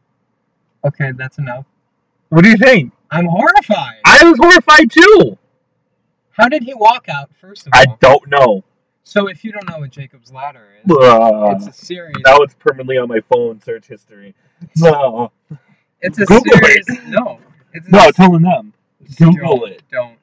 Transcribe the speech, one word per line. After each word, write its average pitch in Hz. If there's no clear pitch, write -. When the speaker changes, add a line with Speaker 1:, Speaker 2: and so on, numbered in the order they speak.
Speaker 1:
okay, 139
that's 131
enough. 131
Speaker 2:
What 165
do 220
you 226
think? 196
Speaker 1:
I'm 170
horrified. 208
Speaker 2:
I -
was 330
horrified 311
too. 339
Speaker 1:
How 233
did 285
he 254
walk 233
out, 143
first -
of 131
all? 127
Speaker 2:
I 131
don't 135
know. 131
Speaker 1:
So 202
if 185
you 220
don't 202
know 165
what 135
Jacob's 131
Ladder 139
is, 196
Speaker 2:
Uh, 113
Speaker 1:
it's 101
a -
series. -
Speaker 2:
now 139
it's 139
permanently 131
on 123
my 113
phone 117
search 113
history. 101
So, 143
Speaker 1:
It's 185
a 202
Speaker 2:
Google 240
Speaker 1:
series. -
Speaker 2:
it. -
Speaker 1:
No. -
It's -
a -
Speaker 2:
No, 190
Speaker 1:
s- 214
Speaker 2:
telling 175
them. 160
Google 160
Speaker 1:
Don't, 107
Speaker 2:
it. 82
Speaker 1:
don't. 120